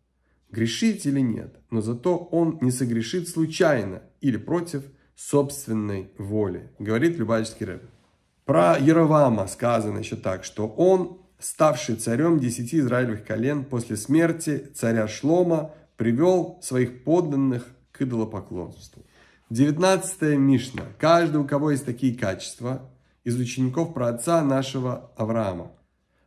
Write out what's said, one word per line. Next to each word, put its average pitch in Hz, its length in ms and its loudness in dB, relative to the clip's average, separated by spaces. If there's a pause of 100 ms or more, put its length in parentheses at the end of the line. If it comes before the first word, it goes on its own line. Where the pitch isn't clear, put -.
(500)
грешить 117 560 0
или 139 140 0
нет, 107 400 -4 (100)
но 113 120 -2
зато 123 360 -2
он 165 440 0
не 127 100 2
согрешит 123 580 -2
случайно 156 720 0 (200)
или 139 160 2
против 165 460 -4 (320)
собственной 110 1040 -2
воли, 101 600 -4
говорит 120 380 0
Любавический 110 500 -2
Ребе. 90 160 -12 (600)
Про 165 340 4
Яровама 147 680 4
сказано 110 520 -2
ещё 110 180 -8
так, 92 260 -6
что 107 240 -6
он, 180 520 2 (200)
ставший 143 560 0
царём 147 440 2
десяти 123 400 -2
израилевых 120 460 0
колен, 131 400 -2
после 117 320 -6
смерти 160 760 0
царя 113 340 0
Шлома 160 680 0 (240)
привёл 165 640 2
своих - 420 -2
подданных 139 640 0 (240)
к - 100 -8
идолопоклонству. 107 1000 -6 (460)
Девятнадцатая 151 880 2
Мишна. 135 460 2 (160)
«Каждый, 160 380 4
у 143 80 0
кого 147 260 0
есть 135 140 -2
такие 120 320 -2
качества, 123 720 -6 (340)
из 120 160 -2
учеников 131 540 -2
праотца 127 500 0
нашего 131 720 -2
Авраама. 107 560 -4 (560)